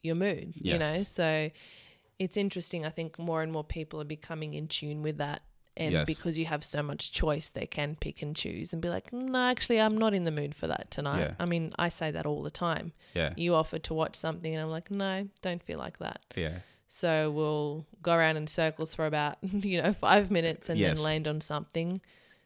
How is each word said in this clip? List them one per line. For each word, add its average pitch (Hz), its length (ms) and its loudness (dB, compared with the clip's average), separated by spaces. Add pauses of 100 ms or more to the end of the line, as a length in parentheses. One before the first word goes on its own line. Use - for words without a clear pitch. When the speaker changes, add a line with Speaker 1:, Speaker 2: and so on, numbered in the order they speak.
Speaker 1:
your 165 120 0
mood, 175 420 -2
you 170 220 2
know? 151 160 2
Speaker 2:
Yes. 196 160 0
Speaker 1:
So 156 400 2 (720)
it's 190 160 -2
interesting. 180 500 -2
I 160 40 -2
think 165 280 -8
more 165 240 0
and 160 80 -2
more 156 140 -2
people 156 360 -6
are 151 40 -6
becoming 151 500 -8
in 156 140 -6
tune 151 340 -4
with 151 160 -2
that. 147 240 -2 (340)
And 160 180 0
Speaker 2:
Yes. 151 120 4
Speaker 1:
because 160 320 -2
you 160 80 0
have 151 180 -2
so 147 180 -4
much 147 300 -4
choice, 156 360 2
they - 180 -6
can 147 300 -4
pick - 260 -6
and 147 140 -4
choose - 380 -6
and 165 80 -4
be 175 80 0
like, 185 220 -4
"No, 254 260 -2 (100)
actually, 240 320 2
I'm 214 160 4
not 220 160 4
in 185 120 2
the 160 60 2
mood 147 240 -2
for - 120 -6
that - 240 -4
tonight." 143 300 0
Speaker 2:
Yeah. - 180 0
Speaker 1:
I 175 80 0
mean, 170 320 0
I 170 100 2
say 160 220 -2
that 160 160 -4
all 151 160 -2
the 151 80 -6
time. 165 420 -2 (220)
Speaker 2:
Yeah. 82 220 2
Speaker 1:
You 170 180 2
offer 160 240 2
to 160 160 -6
watch 156 220 0
something 160 360 -4
and 160 100 -2
I'm 160 80 -4
like, 165 200 -8
"No, 196 380 -2 (120)
don't 175 220 -4
feel 80 160 -6
like - 200 -8
that." - 220 -8 (160)
Speaker 2:
Yeah. 85 220 -2 (300)
Speaker 1:
So 156 420 0
we'll 151 560 -2 (160)
go 170 120 2
around 160 220 6
in 151 120 -2
circles 160 460 0
for 156 120 0
about, 147 320 0
<laughs> - 40 -10
you 190 380 0
know, 185 140 4
five 190 360 8
minutes 165 380 2
and - 100 2
Speaker 2:
Yes. 90 200 6
Speaker 1:
then 151 60 0
land 156 240 2
on 151 120 0
something 165 640 -2 (440)